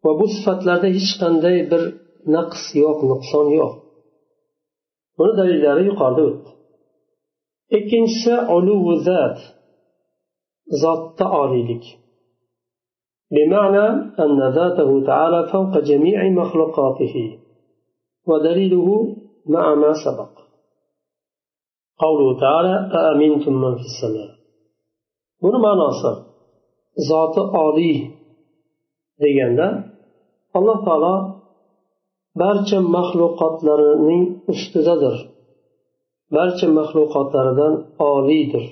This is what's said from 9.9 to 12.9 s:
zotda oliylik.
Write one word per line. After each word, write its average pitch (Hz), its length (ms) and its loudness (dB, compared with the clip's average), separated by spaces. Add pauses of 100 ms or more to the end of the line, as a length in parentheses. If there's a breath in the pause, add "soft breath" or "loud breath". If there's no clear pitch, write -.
zotda 165 640 -2
oliylik. 123 520 -2 (1500)